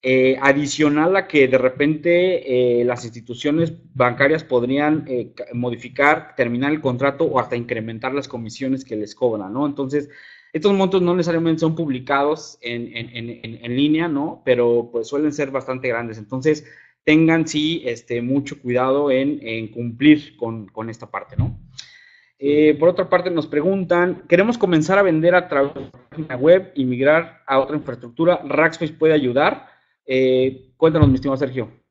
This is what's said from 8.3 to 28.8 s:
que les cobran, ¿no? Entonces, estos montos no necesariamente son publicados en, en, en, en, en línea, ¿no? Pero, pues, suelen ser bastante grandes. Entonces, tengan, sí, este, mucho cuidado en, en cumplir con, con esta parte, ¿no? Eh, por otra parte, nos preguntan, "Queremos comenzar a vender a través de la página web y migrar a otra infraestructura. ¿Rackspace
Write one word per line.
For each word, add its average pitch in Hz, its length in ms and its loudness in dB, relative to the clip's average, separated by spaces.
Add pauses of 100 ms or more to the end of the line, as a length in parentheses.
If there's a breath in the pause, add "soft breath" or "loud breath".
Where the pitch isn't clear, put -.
que 117 100 -10
les 104 200 -8
cobran, 107 380 -2
¿no? 135 120 -2
Entonces, 143 460 -4 (420 loud breath)
estos 196 220 0
montos 190 260 2
no 175 140 2
necesariamente 165 460 0
son 160 140 2
publicados 147 880 -2
en, 117 340 -8
en, 117 220 -10
en, 117 140 -10 (120)
en, 113 220 -14
en 120 120 -4
línea, 151 300 2
¿no? 151 380 -6
Pero, 120 480 2
pues, 117 160 -6
suelen 143 240 -2
ser 143 180 -4
bastante 131 380 -6
grandes. 117 300 -6
Entonces, 135 480 -2 (380 loud breath)
tengan, 160 440 4
sí, 156 380 -2
este, 120 340 -6
mucho 139 400 -4
cuidado 131 500 0
en, 135 300 0
en 113 280 -8
cumplir 120 680 2
con, 113 300 -8
con 110 240 -10
esta 110 200 -16
parte, 101 280 -8
¿no? - 200 -2 (800 loud breath)
Eh, 147 400 4
por 165 120 4
otra 180 180 -2
parte, 180 220 0
nos 156 160 -2
preguntan, 175 840 0
"Queremos 220 300 4
comenzar 180 400 2
a 202 40 4
vender 175 320 2
a 175 140 2
través 139 240 -2
de 135 80 -14
la 127 100 -16 (200)
página 147 260 -10
web 156 380 4
y 139 100 -2
migrar 139 640 0
a 135 120 2
otra 135 180 -2
infraestructura. 139 680 -2
¿Rackspace 156 480 -2